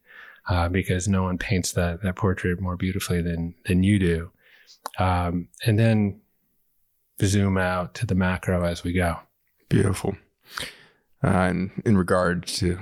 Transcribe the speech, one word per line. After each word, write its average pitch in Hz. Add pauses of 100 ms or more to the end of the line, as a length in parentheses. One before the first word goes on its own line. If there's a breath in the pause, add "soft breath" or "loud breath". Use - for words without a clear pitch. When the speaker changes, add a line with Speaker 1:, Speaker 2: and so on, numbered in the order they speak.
(480 loud breath)
Speaker 1:
uh, 87
because 92
no 95
one 90
paints -
that, 87
that 92
portrait 92
more 90
beautifully 90
than, 82 (120)
than 92
you 101
do. 85 (680 soft breath)
Um, 87 (160)
and 107
then 107 (1000)
zoom 98
out 90
to -
the 95
macro 92
as 87
we 87
go. 87 (520)
Speaker 2:
Beautiful. 98 (1080 loud breath)
Uh, 123
and 92 (120)
in 107
regard 90
to 90